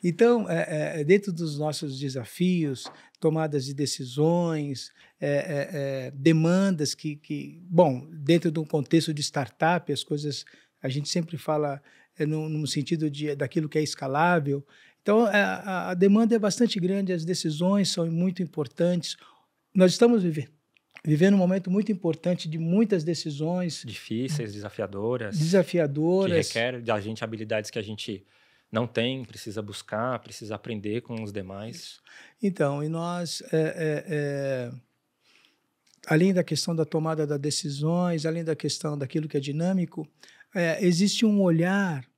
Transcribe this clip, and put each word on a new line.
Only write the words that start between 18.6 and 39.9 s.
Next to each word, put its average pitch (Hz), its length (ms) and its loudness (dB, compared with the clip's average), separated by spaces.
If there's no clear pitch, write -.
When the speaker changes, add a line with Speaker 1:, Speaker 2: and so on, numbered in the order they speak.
Speaker 1:
Nós 185 200 8
estamos 233 320 6
vive-, 151 240 -2
vivendo 160 300 6
um 202 40 6
momento 185 320 2
muito 214 220 2
importante 175 560 -2
de 160 100 -6
muitas 175 460 2
decisões. 160 840 -4
Speaker 2:
Difíceis, 117 680 -4
desafiadoras. 104 880 -4
Speaker 1:
Desafiadoras. 170 1080 2
Speaker 2:
Que - 100 -4
requer 123 220 -2
da 113 200 0
gente 107 220 -6
habilidades 110 480 -4
que - 80 -6
a 110 40 -4
gente 104 420 -8
não 113 160 0
tem, 127 360 -2
precisa 107 380 -12
buscar, 110 600 -6
precisa 107 340 -12
aprender 107 480 -6
com 113 200 -10
os 104 80 -10
demais. 101 720 -12
Speaker 1:
Então, 147 400 0
e 151 60 -4
nós, 170 540 -6
é, 160 80 2
é, 156 480 -2
é, 139 640 -4
além 175 260 4
da 180 100 2
questão 160 320 -2
da 160 120 0
tomada 156 400 -2
das 147 120 -4
decisões, 151 840 -2
além 165 180 -2
da 160 140 -2
questão 147 400 -4
daquilo 151 320 -4
que 151 80 -4
é 143 40 0
dinâmico, 160 680 -2